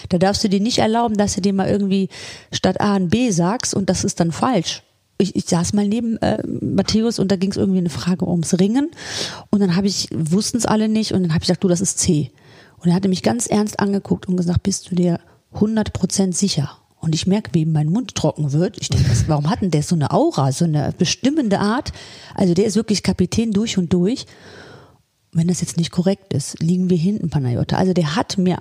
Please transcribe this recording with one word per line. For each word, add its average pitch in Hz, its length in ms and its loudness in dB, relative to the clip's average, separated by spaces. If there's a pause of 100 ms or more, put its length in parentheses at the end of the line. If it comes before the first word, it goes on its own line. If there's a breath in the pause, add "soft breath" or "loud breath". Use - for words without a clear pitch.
(100)
Da 180 80 2
darfst 190 260 2
du 208 60 0
dir 196 100 2
nicht 220 200 0
erlauben, 226 360 2
dass 202 200 0
du 202 40 -2
dir 196 140 2
mal 190 160 0
irgendwie 196 400 0 (400 loud breath)
statt - 320 0
A 208 140 2
ein 185 120 0
B 233 220 2
sagst 180 420 0
und 196 160 0
das 185 160 0
ist - 160 -2
dann 170 100 2
falsch. 214 520 0 (340)
Ich, 190 180 0
ich - 120 -4
saß 175 260 0
mal 202 160 2
neben, 226 320 -2
äh, - 260 0
Matthäus 208 720 0
und 190 140 0
da 196 40 2
ging's 190 200 -2
irgendwie 196 220 2
eine 175 100 0
Frage 180 400 -2
ums 175 320 0
Ringen 247 300 2 (580 loud breath)
und 202 120 2
dann 185 140 2
hab 196 120 2
ich, - 280 -4
wussten's 196 520 0
alle 220 240 2
nicht 214 220 0
und 196 100 2
dann 175 100 0
hab 175 80 0
ich - 60 -4
gesagt, 180 180 0
"Du, 190 40 4
das 175 120 2
ist - 180 -4
C." 151 320 0 (460 loud breath)
Und - 140 -2
er 170 40 4
hatte 190 140 0
mich 185 140 0
ganz 233 240 0
ernst 214 340 0
angeguckt 196 480 -2
und 185 80 0
gesagt, 175 280 0
"Bist - 260 -4
du 180 60 -4
dir 175 220 2 (400 soft breath)
hundert 214 360 0
Prozent 185 420 0
sicher?" - 360 -2 (320)
Und 165 120 0
ich - 100 -6
merke, 202 260 0
wie 165 140 2
mein 151 220 0
Mund 196 260 -2
trocken 151 380 -2
wird. 165 280 0
Ich - 80 -8
denke, - 220 2
was, - 160 2
warum 151 240 0
hat 240 100 -2
denn 180 120 0
der 147 100 2
so 175 140 0
eine 147 160 0
Aura, 160 400 2
so 170 120 -2
eine 151 320 0
bestimmende 226 640 0
Art? 220 340 -2 (440 loud breath)
Also 180 180 2
der 185 100 4
ist 196 120 -2
wirklich 220 260 0
Kapitän 196 500 0
durch 208 240 -2
und 180 160 0
durch. 185 340 2 (1040 loud breath)
Wenn 165 160 2
das 180 140 -2
jetzt - 160 -4
nicht 165 120 -2
korrekt 196 420 -2
ist, - 280 -6
liegen 180 300 2
wir 185 60 4
hinten, 170 320 0
Panayota. 127 480 0
Also 185 160 2
der 165 220 0
hat - 240 -4
mir 180 220 2